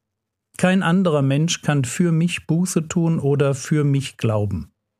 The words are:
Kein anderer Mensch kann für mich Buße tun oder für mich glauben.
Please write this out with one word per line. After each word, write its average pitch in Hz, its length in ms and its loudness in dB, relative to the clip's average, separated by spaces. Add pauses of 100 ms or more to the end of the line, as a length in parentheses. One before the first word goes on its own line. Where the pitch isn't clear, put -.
(580)
Kein 185 240 2
anderer 165 400 2
Mensch 143 400 0
kann 143 240 0
für 175 260 0
mich 165 360 -2
Buße 165 400 -2
tun 165 320 0
oder 139 340 0
für 147 300 -2
mich 139 340 -2
glauben. 104 540 -2 (280)